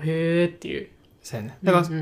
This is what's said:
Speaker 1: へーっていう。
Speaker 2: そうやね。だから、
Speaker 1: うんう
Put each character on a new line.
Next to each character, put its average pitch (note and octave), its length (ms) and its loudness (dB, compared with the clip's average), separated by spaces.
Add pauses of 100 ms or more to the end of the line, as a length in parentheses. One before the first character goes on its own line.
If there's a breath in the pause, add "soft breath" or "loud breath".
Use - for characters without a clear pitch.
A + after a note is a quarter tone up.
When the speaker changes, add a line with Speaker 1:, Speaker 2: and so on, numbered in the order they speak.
Speaker 1:
へ E3 500 2
ー - 20 -16
っ - 40 -20
て - 100 -12
い - 140 -6
う。 - 80 -16 (320)
Speaker 2:
そ B2 160 -10
う - 20 -8
や G#2 60 -8
ね。 - 160 -14
だ F#3 100 4
か F3+ 80 6
ら、 E3 60 2
Speaker 1:
う E3 40 -6
ん D#3+ 40 -6
う - 80 -2